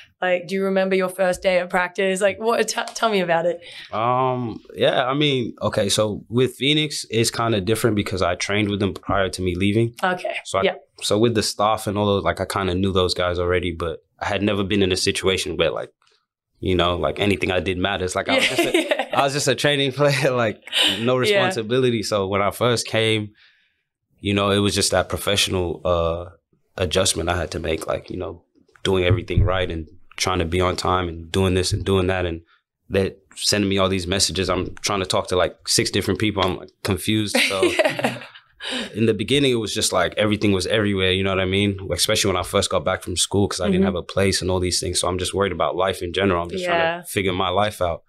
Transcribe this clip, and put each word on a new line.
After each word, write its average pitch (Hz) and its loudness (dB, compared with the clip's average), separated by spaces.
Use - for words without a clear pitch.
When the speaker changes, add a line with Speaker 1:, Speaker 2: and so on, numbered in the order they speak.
Speaker 1:
like, 180 0
do 180 -4
you 190 0
remember 190 2
your 185 0
first 180 0
day 185 2
of 180 -6
practice? 185 0
Like, 196 0
what? 226 2
T-, 233 -4
tell 226 0
me 196 2
about 170 2
it. - 0
Speaker 2:
Um, 123 0
yeah, 131 2
I 127 0
mean, 139 0
okay, 101 0
so 107 0
with 123 2
Phoenix, 151 0
it's 113 2
kinda 113 0
different 107 2
because 92 -2
I 90 2
trained 101 -2
with 101 -2
them 95 0
prior 95 0
to 92 -6
me 90 0
leaving. 101 2
Speaker 1:
Okay, 185 -2
Speaker 2:
So 98 -2
I, - 0
Speaker 1:
yeah. 175 0
Speaker 2:
so 104 2
with 113 4
the 104 2
staff 104 0
and 101 -2
all 104 2
those, 101 2
like, 85 0
I 92 -2
kinda 95 -2
knew 95 0
those 92 2
guys 90 -2
already, 90 0
but 82 -6
I - -6
had 101 -2
never 104 0
been 98 2
in 92 2
a 90 0
situation 92 0
where, 80 4
like, 55 -8
you 92 0
know, 87 2
like, 78 -2
anything 92 0
I 92 2
did 90 -2
matters. 92 -2
Like, 98 -4
I 262 2
was 254 0
Speaker 1:
Yeah, - -2
Speaker 2:
just 277 0
a, 330 2
Speaker 1:
<laughs> - -6
yeah. - -2
Speaker 2:
I 127 2
was 139 0
just 139 0
a 127 2
training 139 0
<laughs> 127 -10
player, 143 2
like, 117 0
no 123 2
Speaker 1:
Yeah. - 2
Speaker 2:
responsibility. 127 2
So 101 0
when 98 2
I 101 2
first 113 0
came, 110 0
you 101 0
know, 101 2
it 101 4
was 101 0
just 98 0
that 92 2
professional, 92 -2
uh, 85 0
adjustment 90 0
I 90 0
had 82 -4
to 85 -6
make, 80 -4
like, - -6
you - -10
know, 90 -10
doing 95 2
everything 87 2
right 90 0
and 82 -6
trying 90 0
to 85 0
be 90 0
on 90 0
time 90 0
and 82 -12
doing 95 2
this 90 0
and 92 -4
doing 95 2
that. 92 0
And 82 -6
they're 95 0
sending 101 0
me 98 0
all 95 2
these 92 -2
messages. 90 0
I'm 90 -2
trying 101 -2
to 92 -2
talk 98 -2
to, 92 0
like, 87 2
six - 2
different 98 0
people. 98 0
I'm, 92 0
like, - -16
confused. 104 0
So - 0
Speaker 1:
<laughs> - 0
Yeah. 262 -2
Speaker 2:
in 110 0
the 110 4
beginning, 131 2
it 120 2
was 107 -4
just, - -2
like, 87 2
everything 104 2
was 90 0
everywhere, 101 2
you 95 2
know 98 0
what 95 0
I 95 0
mean? 95 2
Especially 107 0
when 92 0
I 87 -2
first 98 0
got 90 0
back 92 -2
from 92 -6
school 101 2
'cause - -4
I 90 -2
didn't 95 2
Speaker 1:
Mm-hmm. 95 4
Speaker 2:
have 90 0
a 85 -4
place 95 0
and 92 -2
all 92 0
these 90 0
things. 85 -2
So - 0
I'm 90 -2
just 90 -4
worried 98 0
about 78 -2
life 92 -2
in 87 -6
general. 90 2
I'm 87 -8
just 180 -6
trying 170 0
Speaker 1:
Yeah. 165 0
Speaker 2:
to - -18
figure - -2
my - 0
life 101 0
out. 85 -2